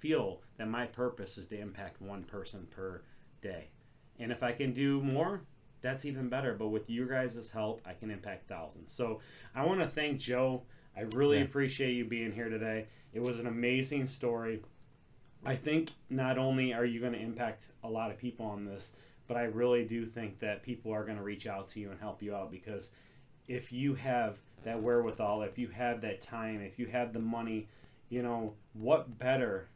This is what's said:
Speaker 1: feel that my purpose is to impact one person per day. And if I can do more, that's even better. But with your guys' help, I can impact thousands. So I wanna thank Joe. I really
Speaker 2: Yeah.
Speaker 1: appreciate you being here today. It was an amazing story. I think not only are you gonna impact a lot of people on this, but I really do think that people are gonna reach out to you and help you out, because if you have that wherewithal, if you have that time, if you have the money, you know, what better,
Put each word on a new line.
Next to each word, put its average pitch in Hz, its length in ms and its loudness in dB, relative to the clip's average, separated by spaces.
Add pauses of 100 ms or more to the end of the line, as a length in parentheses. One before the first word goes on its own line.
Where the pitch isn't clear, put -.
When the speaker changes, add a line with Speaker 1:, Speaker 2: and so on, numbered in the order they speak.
Speaker 1:
feel 127 420 2 (140)
that 110 120 -4
my 120 180 0
purpose 120 520 -2
is 87 80 -12
to 104 140 -8
impact 95 420 -10
one 98 220 -8
person 92 480 -10
per 95 300 -8 (380)
day. 87 280 -8 (500)
And 120 140 -4
if 120 100 -2
I 123 80 2
can 131 220 0
do 139 300 2
more, 160 400 2 (400)
that's 135 220 -4
even 131 240 -2
better. 127 260 0
But 107 140 -2
with 110 220 -2
your 120 160 0
guys' 123 460 -2
help, 110 340 -2
I 92 80 -10
can 110 160 -6
impact 98 380 -8
thousands. 82 440 -10
So 113 280 -2 (340)
I 131 100 2
wanna 180 220 4
thank 147 320 0
Joe. 127 460 2 (320)
I 101 60 -4 (120)
really 143 240 8
Speaker 2:
Yeah. 139 60 6
Speaker 1:
appreciate 135 480 2
you 123 140 2
being 117 260 0
here 113 160 -4
today. 110 400 -2 (260)
It 113 80 0
was 120 160 0
an 117 80 -2
amazing 127 640 2
story. 113 540 0 (800)
I 135 120 2
think 156 340 2 (180)
not 131 300 2
only 131 340 4
are 120 120 4
you 117 160 2
gonna 120 160 0
impact 113 520 -4 (140)
a 113 60 -8
lot 110 240 0
of 104 60 -10
people 117 280 -4
on 101 180 -4
this, 98 280 -10 (340)
but 120 100 -2
I 120 80 4
really 120 400 4
do 113 220 -2
think 113 320 -6
that 104 240 -2
people 113 300 -6
are 107 120 0
gonna 104 180 -4
reach 101 260 -6
out 98 220 -6
to 107 100 -8
you 101 100 -6
and 92 80 -10
help 104 240 -8
you 104 100 -4
out, 95 200 -4
because 98 380 -10 (580)
if 123 240 -4
you 135 240 2
have 123 420 2 (240)
that 113 180 -2
wherewithal, 110 640 4
if 101 160 -4
you 123 80 0
have 113 360 0
that 104 180 -2
time, 110 400 -4
if 98 180 -8
you 120 80 -2
have 117 260 0
the 113 60 -2
money, 113 500 0 (400)
you 123 140 0
know, 113 320 0 (200)
what 120 440 4
better, 127 580 2